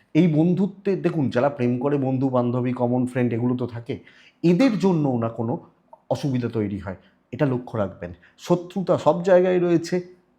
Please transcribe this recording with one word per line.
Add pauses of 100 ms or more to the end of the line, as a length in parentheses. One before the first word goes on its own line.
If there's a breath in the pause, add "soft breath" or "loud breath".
(140 soft breath)
এই
বন্ধুত্বে
দেখুন,
যারা
প্রেম
করে,
বন্ধু
বান্ধবী,
কমন
ফ্রেন্ড,
এগুলো
তো
থাকে, (440 soft breath)
এদের
জন্য
না
কোনো (520)
অসুবিধা
তৈরি
হয়, (360 soft breath)
এটা
লক্ষ্য
রাখবেন। (260 soft breath)
শত্রুতা
সব
জায়গায়
রয়েছে, (380)